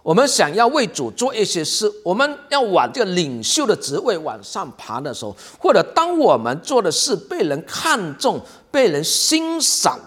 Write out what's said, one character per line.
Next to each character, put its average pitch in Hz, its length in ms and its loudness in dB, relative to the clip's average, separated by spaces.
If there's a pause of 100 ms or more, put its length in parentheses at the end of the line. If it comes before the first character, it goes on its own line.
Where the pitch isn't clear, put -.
我 160 100 0
们 247 140 6
想 151 260 2
要 226 140 4
为 277 180 2
主 131 260 -6
做 254 220 -2
一 214 120 0
些 170 180 -4
事， 208 260 -2 (140)
我 175 100 0
们 285 240 0 (120)
要 285 100 2
往 170 320 2
这 226 140 0
个 185 60 -4
领 143 300 -2
袖 285 240 0
的 214 80 4
职 143 260 -4
位 233 180 0
往 143 260 -8
上 175 340 -8
爬 113 220 -8
的 139 140 -6
时 - 100 -10
候， 104 100 -8 (240)
或 - 140 2
者 175 100 6 (140)
当 339 240 2
我 180 180 6
们 117 220 -2
做 247 220 0
的 180 100 0
事 233 240 0
被 349 280 -8
人 147 220 -2
看 214 520 -2
重、 180 240 -2 (280)
被 262 200 4
人 147 120 0
欣 320 600 -2
赏 - 460 0